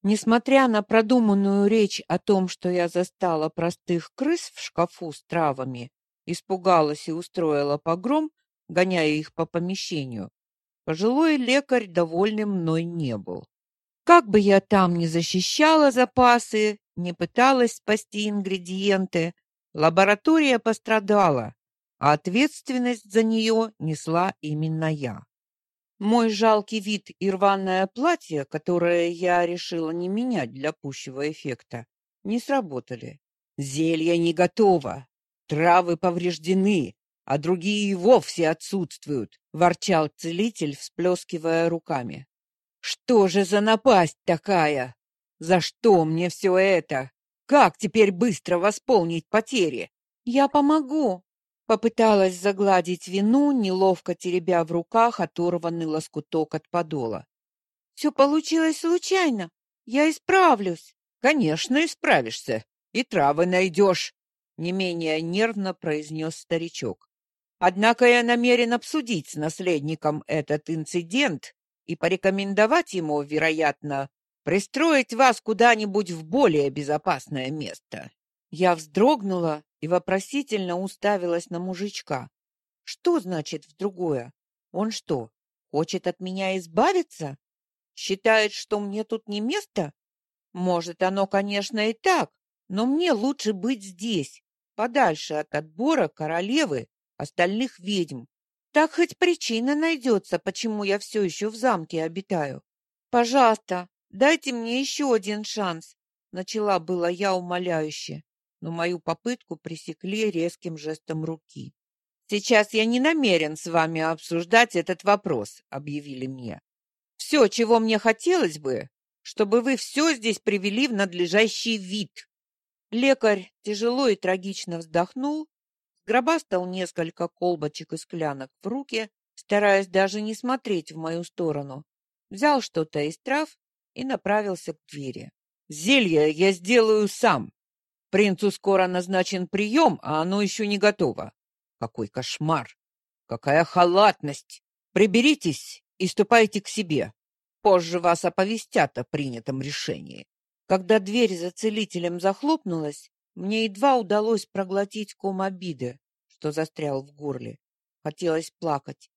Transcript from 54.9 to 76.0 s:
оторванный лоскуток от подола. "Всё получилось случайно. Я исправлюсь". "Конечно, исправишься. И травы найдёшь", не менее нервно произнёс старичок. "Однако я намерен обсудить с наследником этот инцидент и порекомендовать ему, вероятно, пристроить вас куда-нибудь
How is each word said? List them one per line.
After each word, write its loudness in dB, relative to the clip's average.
оторванный -4
лоскуток -4
от -8
подола. -4
"Всё -2
получилось 2
случайно. 0
Я 2
исправлюсь". 2
"Конечно, 2
исправишься. 0
И -2
травы 2
найдёшь", 2
не -6
менее -4
нервно -2
произнёс -6
старичок. -6
"Однако 2
я 6
намерен 2
обсудить -4
с -16
наследником -4
этот -4
инцидент -4
и -6
порекомендовать 0
ему, -4
вероятно, -2
пристроить 0
вас 4
куда-нибудь 2